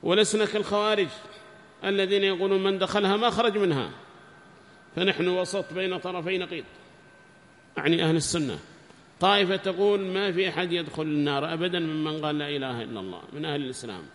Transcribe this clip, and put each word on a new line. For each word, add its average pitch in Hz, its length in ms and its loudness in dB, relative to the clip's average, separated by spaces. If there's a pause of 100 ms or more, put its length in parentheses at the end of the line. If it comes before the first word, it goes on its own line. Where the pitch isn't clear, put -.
ولسنا 202 420 4
كالخوارج 202 600 2 (760)
الذين 196 400 2
يقولون: 190 400 2
"من 196 140 2
دخلها 196 400 2
ما 233 120 4
خرج 214 280 2
منها". 147 320 2 (1040)
فنحن 180 320 0
وسط 180 460 -2
بين 185 240 -4
طرفي 180 400 -4
نقيض، 175 260 -6 (1120)
يعني 165 260 2
أهل 160 120 4
السنة. 143 440 0 (600)
طائفة 196 360 4
تقول: 196 440 2
"ما 190 320 -2
في 180 180 0
أحد 170 220 -2
يدخل 160 320 -2
النار 147 500 0
أبدًا 175 260 0
ممن 156 460 -2
قال 151 120 0
لا 147 120 -4
إله 131 340 -4
إلا 107 160 -8
الله 92 220 -8 (120)
من 151 120 -8
أهل 147 160 -2
الإسلام" 120 420 -8 (120)